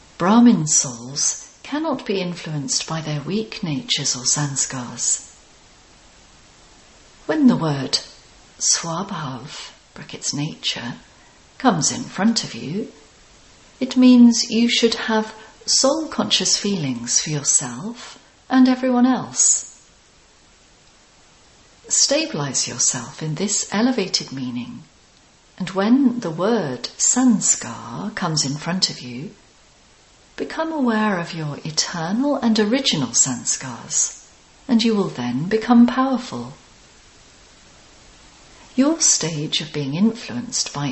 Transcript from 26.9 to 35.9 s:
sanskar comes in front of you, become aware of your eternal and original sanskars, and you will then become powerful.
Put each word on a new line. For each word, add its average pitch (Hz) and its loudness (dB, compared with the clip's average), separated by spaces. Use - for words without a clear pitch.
sanskar 185 0
comes 156 -2
in 139 -4
front 175 -2
of - -12
you, 123 -10
become - -6
aware 214 0
of 170 -8
your 151 -6
eternal 190 -2
and 226 2
original 208 0
sanskars, 127 -4
and 226 4
you 226 2
will 180 0
then 123 -4
become 240 6
powerful. 247 -2